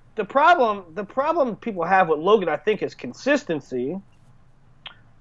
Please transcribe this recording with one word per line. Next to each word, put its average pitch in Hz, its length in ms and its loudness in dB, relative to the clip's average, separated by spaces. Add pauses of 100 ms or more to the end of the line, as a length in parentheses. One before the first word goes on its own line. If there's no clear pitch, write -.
(160)
the 208 100 -6
problem, 254 600 2 (100)
the 202 80 -8
problem 277 520 -2
people 185 280 -8
have 185 260 2
with 151 100 0
Logan, 185 300 2
I 151 80 -2
think, - 240 -2
is 139 140 -6
consistency. 147 1040 -4 (1200)